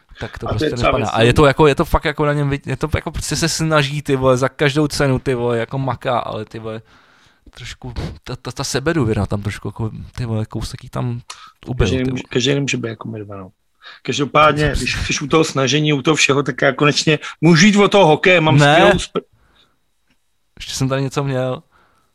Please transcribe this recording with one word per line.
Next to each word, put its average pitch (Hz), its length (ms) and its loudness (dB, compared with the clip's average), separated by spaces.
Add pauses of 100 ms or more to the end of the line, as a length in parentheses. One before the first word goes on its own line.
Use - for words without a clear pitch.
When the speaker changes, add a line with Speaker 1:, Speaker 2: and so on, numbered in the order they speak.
(200)
Speaker 1:
tak - 180 -12
to - 100 -10
Speaker 2:
A - 20 -4
to 98 40 -2
je 107 40 -4
Speaker 1:
prostě - 180 -2
Speaker 2:
třeba 120 140 0
Speaker 1:
nespadá. 135 60 0
Speaker 2:
věc, 113 160 -2
Speaker 1:
A 113 100 0
je 117 60 4
Speaker 2:
no. 123 40 4
Speaker 1:
to 147 140 6
jako, 147 200 4
je 139 80 4
to 170 100 0
fakt - 200 -2
jako 151 200 -2
na 147 80 0
něm 147 180 0
vidět, 139 160 -6
je 131 100 -6
to 156 180 -6
jako - 160 -6
prostě - 260 -6
se 160 120 0
snaží, 151 540 0
ty 139 140 0
vole, 131 200 4
za 127 120 0
každou 147 380 0
cenu, 139 320 0
ty 131 160 -2
vole, 120 240 -2
jako 113 200 -6
maká, 131 400 -4
ale, 110 260 -8
ty 110 140 -16
vole, 110 240 -12 (680)
trošku, - 420 -16 (320)
ta, 127 120 -12
ta, - 160 -12
ta 139 120 -8
sebedůvěra 123 640 0
tam 101 160 -4
trošku - 260 -6
jako, 110 220 -6 (260)
ty 127 80 -6
vole, 110 220 -4
kousek - 380 -10
jí 127 60 -20
tam 123 300 -6 (460)
ubyl, 127 200 0
Speaker 2:
Každý 131 120 0
Speaker 1:
ty 127 60 0
Speaker 2:
nemůže, 127 180 -4
Speaker 1:
vole. - 100 -16
Speaker 2:
každý 135 220 0
nemůže 143 220 -2
být 117 120 -6
jako 113 200 -12
my 110 160 -10
dva, 101 120 -16
no. 95 120 -14 (540)
Každopádně, 147 760 2
když 127 200 -4 (100)
jsi - 180 -4
u - 20 -6
toho 156 180 4
snažení, 147 480 0
u 139 100 -2
toho 156 120 2
všeho, 143 280 0
tak 135 200 -4
já 143 100 2
konečně 147 460 2 (220)
můžu 170 260 6
jít 208 100 6
od 202 160 6
toho 196 140 6
hokeje, 160 340 4
mám 156 180 4
Speaker 1:
Ne. 147 160 6
Speaker 2:
skvělou 190 240 6
spr-, - 240 -6 (1400)
Speaker 1:
Ještě - 160 -14
jsem 135 140 -2
tady 135 140 -2
něco 139 220 -4
měl. 127 380 -4 (520)